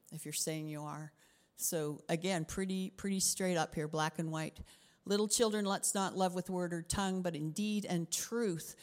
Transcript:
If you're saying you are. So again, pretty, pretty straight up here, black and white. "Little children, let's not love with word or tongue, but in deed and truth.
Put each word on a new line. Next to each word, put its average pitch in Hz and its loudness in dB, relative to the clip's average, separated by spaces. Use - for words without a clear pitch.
If 156 -10
you're 147 -8
saying 156 -2
you 151 -6
are. 151 -8
So 151 -2
again, 170 2
pretty, 190 -2
pretty 196 -2
straight 185 2
up 156 2
here, 151 0
black 156 0
and 160 0
white. 156 -4
"Little 208 4
children, 214 4
let's 196 2
not 196 0
love 185 4
with 180 -2
word 180 0
or 170 -2
tongue, 190 0
but 175 0
in 156 -2
deed 208 0
and 170 0
truth. 208 -2